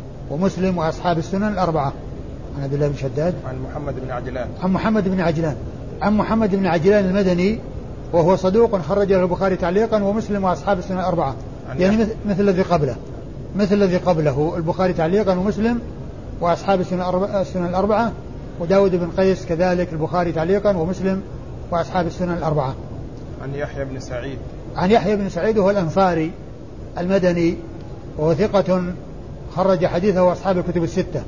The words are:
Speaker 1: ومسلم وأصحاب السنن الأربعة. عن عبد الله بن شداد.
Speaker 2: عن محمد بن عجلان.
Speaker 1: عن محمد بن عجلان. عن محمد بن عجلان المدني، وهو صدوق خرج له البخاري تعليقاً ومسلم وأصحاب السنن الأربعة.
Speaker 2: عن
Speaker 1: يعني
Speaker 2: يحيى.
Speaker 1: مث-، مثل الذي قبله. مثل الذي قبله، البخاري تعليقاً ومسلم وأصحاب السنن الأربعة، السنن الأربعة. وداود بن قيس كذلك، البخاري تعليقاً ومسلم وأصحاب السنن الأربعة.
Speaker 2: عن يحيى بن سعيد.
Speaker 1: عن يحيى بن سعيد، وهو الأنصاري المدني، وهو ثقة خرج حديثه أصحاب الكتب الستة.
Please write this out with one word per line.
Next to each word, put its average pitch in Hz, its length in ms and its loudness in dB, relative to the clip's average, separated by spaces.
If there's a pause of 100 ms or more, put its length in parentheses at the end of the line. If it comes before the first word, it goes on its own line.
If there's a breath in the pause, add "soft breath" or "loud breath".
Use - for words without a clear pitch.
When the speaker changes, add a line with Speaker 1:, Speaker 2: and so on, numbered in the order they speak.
(320)
Speaker 1:
ومسلم 185 460 0
وأصحاب 160 400 0
السنن 196 300 0
الأربعة. 165 460 0 (640)
عن 139 60 -4
عبد 135 100 -4
الله 143 140 2
بن 143 80 0
شداد. 147 380 -2 (160)
Speaker 2:
عن 131 60 -6 (160)
محمد 143 220 -6 (120)
بن 127 60 -8
عجلان. 123 360 -6 (160)
Speaker 1:
عن 185 100 2
محمد 214 340 2
بن 185 140 2
عجلان. 160 340 0 (460)
عن 208 160 2
محمد 208 380 2
بن 190 100 2
عجلان 185 400 4
المدني، 185 540 2 (540)
وهو 175 220 6
صدوق 196 460 4
خرج 196 320 2
له 185 80 6
البخاري 180 340 2
تعليقاً 208 480 2
ومسلم 202 400 0
وأصحاب 185 360 2
السنن 185 200 -4
الأربعة. 170 360 0 (360)
Speaker 2:
عن 135 100 -2
Speaker 1:
يعني 196 140 4
Speaker 2:
يحيى. 220 100 4
Speaker 1:
مث-، 208 240 -4
مثل 196 120 0
الذي 190 200 4
قبله. 156 340 2 (600)
مثل 196 200 2
الذي 190 220 4
قبله، 156 600 2
البخاري 175 360 0
تعليقاً 180 460 2
ومسلم 214 400 0 (600)
وأصحاب 180 400 2
السنن 180 180 -2
الأربعة، 185 420 0
السنن 180 240 -2
الأربعة. 202 460 2 (480)
وداود 185 360 4
بن 175 220 -2
قيس 190 280 2
كذلك، 175 480 0
البخاري 165 380 0
تعليقاً 190 460 2
ومسلم 190 440 0 (500)
وأصحاب 170 360 0
السنن 175 300 -4
الأربعة. 147 380 -2 (680)
Speaker 2:
عن 139 120 -8
يحيى 139 300 -6
بن 131 140 -8
سعيد. 127 380 -8 (380)
Speaker 1:
عن 180 160 2
يحيى 214 240 4
بن 196 140 -2
سعيد، 208 280 0
وهو 190 120 4
الأنصاري 175 600 2 (680)
المدني، 180 580 2 (600)
وهو 156 160 2
ثقة 185 500 2 (720)
خرج 180 300 4
حديثه 180 460 4
أصحاب 185 260 0
الكتب 175 260 0
الستة. 160 440 -2